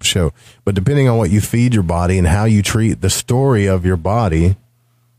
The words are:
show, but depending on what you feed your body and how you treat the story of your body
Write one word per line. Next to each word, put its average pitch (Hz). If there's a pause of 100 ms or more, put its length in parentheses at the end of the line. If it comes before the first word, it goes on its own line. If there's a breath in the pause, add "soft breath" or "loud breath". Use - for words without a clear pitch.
show, 85 (320 loud breath)
but 101
depending 135
on 117
what 98
you 104
feed 120
your 104
body 87
and 87
how 101
you 104
treat 110
the 98
story 123
of 92
your 92
body 90 (640)